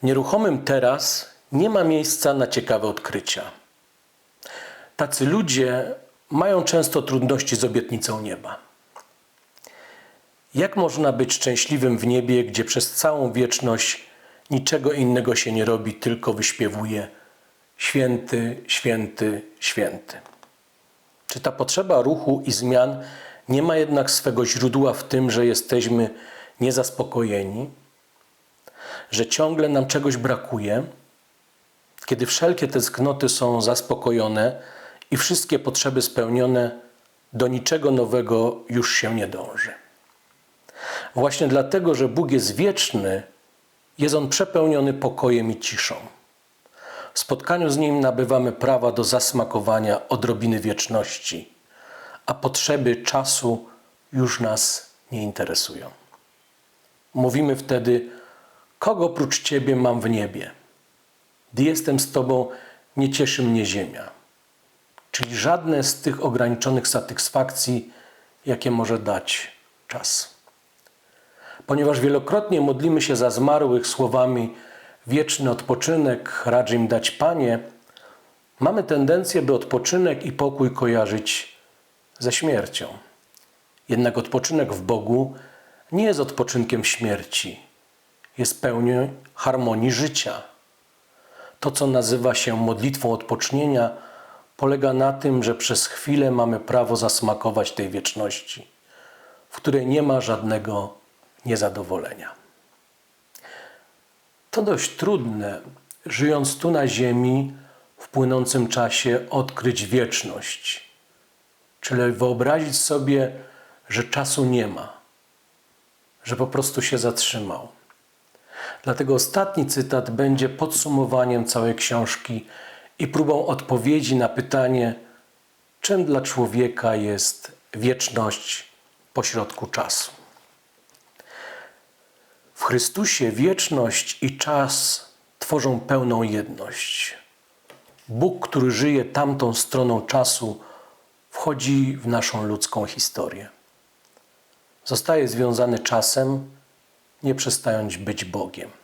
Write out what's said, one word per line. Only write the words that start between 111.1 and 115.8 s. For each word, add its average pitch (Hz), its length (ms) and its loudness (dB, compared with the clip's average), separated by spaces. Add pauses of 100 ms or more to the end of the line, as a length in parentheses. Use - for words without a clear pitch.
czyli 123 320 2
wyobrazić 127 640 2
sobie, 139 540 2 (560)
że 120 160 -2
czasu 139 400 -2
nie 123 220 2
ma, 90 260 -10 (1300)